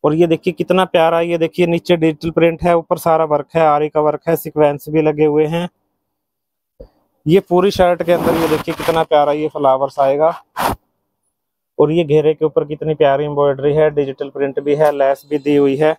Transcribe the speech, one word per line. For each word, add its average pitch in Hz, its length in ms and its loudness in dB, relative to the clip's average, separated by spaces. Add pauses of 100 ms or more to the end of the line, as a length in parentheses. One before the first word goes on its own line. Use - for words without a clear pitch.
और 151 100 0
ये 170 120 4
देखिए 165 260 -2
कितना 185 320 0
प्यारा, 165 360 2
ये 170 180 -2
देखिए 165 280 0
नीचे 170 300 0
digital 160 340 -2
print 165 320 0
है, 170 140 2
ऊपर 165 220 -4
सारा 160 260 0
work 147 300 -2
है, 165 80 0
आरी 151 260 2
का 151 120 -2
work 151 260 -2
है, 165 100 0
sequence 147 520 -2
भी 156 140 0
लगे 151 220 0
हुए 151 220 2
हैं। 170 220 -6 (1600)
ये 175 160 4
पूरी 180 280 0
shirt 180 320 0
के 170 100 0
अंदर 170 240 0
ये 165 120 -2
देखिए 156 260 -4
कितना 165 300 -2
प्यारा 147 280 2
ये 151 160 -2
flowers 139 520 0
आएगा, 143 300 2 (1500)
और 151 140 2
ये 170 120 0
घेरे 151 300 2
के 156 100 -4
ऊपर 156 200 -2
कितनी 151 300 -6
प्यारी 143 300 2
embroidery 143 500 0
है, 156 160 2
digital 139 400 -6
print 139 300 -4
भी 143 140 -2
है, 151 180 2
lace 139 380 -2
भी 147 80 -2
दी 143 180 -2
हुई 139 200 2
है। 156 220 0